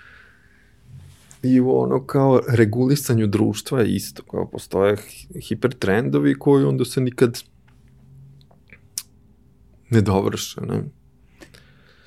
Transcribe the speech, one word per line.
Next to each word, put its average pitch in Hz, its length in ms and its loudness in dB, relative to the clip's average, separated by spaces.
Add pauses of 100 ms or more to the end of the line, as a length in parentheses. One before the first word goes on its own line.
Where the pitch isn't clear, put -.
(1400)
i 127 180 4
u 127 120 0
ono 131 340 0
kao 135 420 4
regulisanju 120 800 2
društva 107 540 -2
je 98 140 0
isto, - 280 -8
kao 92 280 -8
postoje 101 460 0
hi-, - 440 -16
hipertrendovi 127 960 0
koji 139 300 2
onda 135 200 0
se - 160 -4
nikad 123 420 0 (2500)
ne 113 100 4
dovrše, 101 600 -2
ne? 104 220 -6 (1200)